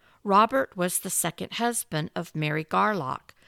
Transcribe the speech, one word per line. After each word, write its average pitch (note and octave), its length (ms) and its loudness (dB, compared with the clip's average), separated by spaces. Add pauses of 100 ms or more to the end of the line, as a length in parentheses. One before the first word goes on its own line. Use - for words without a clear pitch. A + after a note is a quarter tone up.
(220)
Robert A3+ 540 4
was F3+ 220 0
the F#3+ 100 -8
second - 440 -4
husband A3+ 600 -2
of F3 200 -8
Mary D3+ 280 -2
Garlock, F#3 720 -2 (140)